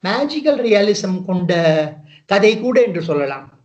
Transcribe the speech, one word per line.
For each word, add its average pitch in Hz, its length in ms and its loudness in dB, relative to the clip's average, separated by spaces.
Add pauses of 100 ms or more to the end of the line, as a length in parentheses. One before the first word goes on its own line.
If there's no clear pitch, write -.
மேஜிக்கல் 285 540 -2
ரியலிசம் 202 640 0
கொண்ட 165 720 0 (280)
கதை 214 340 2
கூட 247 240 2
என்று 175 180 -4
சொல்லலாம். 143 640 -6